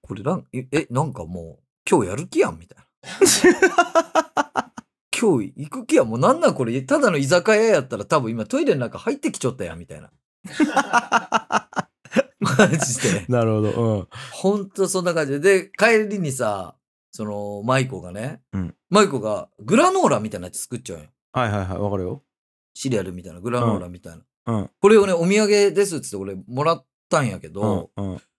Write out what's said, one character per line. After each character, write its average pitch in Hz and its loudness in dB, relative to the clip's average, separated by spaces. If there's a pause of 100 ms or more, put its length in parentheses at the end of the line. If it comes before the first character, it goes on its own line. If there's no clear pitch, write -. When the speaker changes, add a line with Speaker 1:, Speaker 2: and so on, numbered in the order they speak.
Speaker 1:
こ - -12
れ 101 -12
な 170 -2
ん、 143 -10
え、 131 -10
え、 151 -2
な 127 -2
ん 147 -6
か 85 -10
も 82 -14
う、 - -20 (260)
今 147 4
日 87 -2
や 98 -4
る 170 -8
気 320 -2
や - 2
ん」 82 -12
み - -20
た - -20
い - -20
な。 - -20 (180)
Speaker 2:
<laughs> - 2 (460)
Speaker 1:
「今 156 2
日 92 -10
行 147 -12
く 247 -12
気 320 0
や 196 6
ん。 110 -2
も 110 -4
う 123 -2
な 190 4
ん 339 0
な 285 4
ん 131 -6
こ 127 -2
れ。 123 -2
た 285 0
だ 240 4
の 156 0
居 139 0
酒 175 4
屋 214 6
や 214 4
っ 131 -12
た 113 -8
ら 101 -8
多 156 2
分 113 -2
今 113 -6
ト 269 -2
イ 320 0
レ 226 2
の 131 -4
中 113 -6
入 269 -4
っ - -18
て - -4
き - -14
ち - -6
ゃ 123 2
っ 127 -14
た 98 -8
や 82 -10
ん」 82 -16
み 82 -16
た 76 -16
い 73 -18
な。 - -20 (320)
Speaker 2:
<laughs> - -2 (500)
Speaker 1:
マ 185 4
ジ 147 -2
で。 170 0
Speaker 2:
な 120 2
る 113 2
ほ 107 2
ど。 107 2
う 110 0
ん。 - -14 (240)
Speaker 1:
ほ 202 0
ん 196 -8
と 196 -2
そ 190 -2
ん 175 -6
な 175 0
感 156 0
じ 135 -2
で。 185 4
で、 - -18
帰 214 4
り 202 -8
に 151 -4
さ、 104 -4 (360)
そ 107 -10
の、 104 -8
舞 131 0
子 92 -10
が 87 -14
ね、 120 -10 (120)
Speaker 2:
う 101 -4
ん。 87 -6 (140)
Speaker 1:
舞 202 4
子 135 -4
が 104 -4 (100)
グ 120 0
ラ 349 4
ノ 381 0
ー - 2
ラ 127 2
み 107 -6
た 101 -10
い 87 -8
な 90 -12
や 104 -14
つ - -10
作 - -10
っ 131 -12
ち 95 -12
ゃ - -8
う 78 -16
ん - -18
よ。 76 -20 (260)
Speaker 2:
は 123 -2
い 104 -2
は 101 -2
い - -4
は 92 -6
い。 - -6
わ 101 -4
か 101 -4
る 92 -4
よ。 120 -8 (500)
Speaker 1:
シ - -8
リ 117 0
ア 95 -2
ル 92 -10
み 90 -14
た 85 -16
い - -20
な、 90 -18
グ 120 -6
ラ 123 -2
ノ 113 2
ー - -4
ラ 90 -12
み 90 -16
た 82 -16
い - -
な。 82 -20 (260)
Speaker 2:
う 117 -2
ん。 - 0
う - -4
ん。 - -10 (100)
Speaker 1:
こ 202 6
れ 220 10
を 202 8
ね、 190 -2
お 170 0
土 202 2
産 202 4
で 202 2
す 175 -6
っ - -4
つ - -10
っ - -10
て 101 -10
俺 95 -8 (120)
も 127 -4
ら 165 2
っ - -6 (240)
た 160 2
ん 131 0
や 92 -6
け 78 -16
ど、 101 -2
Speaker 2:
う 101 -8
ん、 95 -6
う - -8
ん。 - -16 (180)